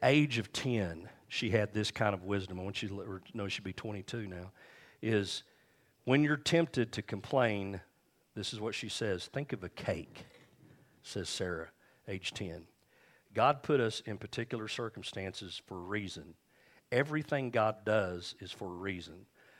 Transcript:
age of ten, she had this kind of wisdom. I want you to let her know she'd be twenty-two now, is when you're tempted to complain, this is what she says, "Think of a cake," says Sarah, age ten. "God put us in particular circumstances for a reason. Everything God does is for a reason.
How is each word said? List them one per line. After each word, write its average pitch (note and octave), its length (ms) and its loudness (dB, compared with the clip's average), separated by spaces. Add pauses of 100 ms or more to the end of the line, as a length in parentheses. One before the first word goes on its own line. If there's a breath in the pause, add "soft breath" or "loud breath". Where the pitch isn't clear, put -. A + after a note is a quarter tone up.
age C#3 320 6
of A2 160 -2
ten, G2 560 -2 (180)
she - 240 -2
had G#2 220 4
this G#2+ 180 0
kind G#2 240 2
of F2 80 -6
wisdom. F#2+ 380 -2
I - 20 -6
want G2 200 -6
you G#2+ 80 -4
to G2 40 -8
let G2 140 -8
her F#2+ 140 -10 (120)
know G#2 140 -4
she'd G2+ 160 -6
be F#2+ 80 -4
twenty-two G#2 560 -8
now, F#2 240 -10 (480 loud breath)
is G#2+ 420 2 (640 soft breath)
when C3+ 180 8
you're D3 140 6
tempted C3+ 560 4
to G#2 100 -4
complain, G2+ 800 0 (560)
this G#2 160 -4
is A2 80 -8
what G#2+ 160 -4
she A2+ 120 -6
says, G2 380 -2
"Think C#3 260 -6
of F#2+ 120 -6
a F2+ 40 -8
cake," - 580 -6 (760 soft breath)
says - 260 -6
Sarah, E2+ 420 -4 (360 soft breath)
age F#2+ 260 -6
ten. E2 360 -8 (640 soft breath)
"God C3+ 300 4
put C#3+ 160 4
us A2+ 260 0
in G#2+ 120 -4
particular A2+ 500 -6
circumstances F#2+ 960 -8
for F#2+ 120 -10
a - 20 -8
reason. F#2 540 -6 (560 soft breath)
Everything C#3+ 600 0
God A2 360 2
does F#2 520 2
is F#2+ 140 -12
for - 140 -8
a F2+ 100 -6
reason. F#2 480 -8 (360 soft breath)